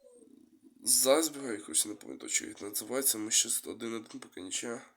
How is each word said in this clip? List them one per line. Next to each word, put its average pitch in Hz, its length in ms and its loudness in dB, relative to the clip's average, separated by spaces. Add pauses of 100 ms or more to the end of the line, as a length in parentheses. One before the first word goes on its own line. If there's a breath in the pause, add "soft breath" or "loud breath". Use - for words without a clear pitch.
(840)
Зальцбурга 139 720 4
якось, 101 340 0
не 104 80 -6
пам'ятаю, - 380 -10
чи - 140 0
як - 160 -12
називається. 110 560 0
Ми 107 120 -4
ще - 400 2
один 113 240 -6
один, 113 260 -10
поки - 200 -14
нічия. 117 460 -6 (100)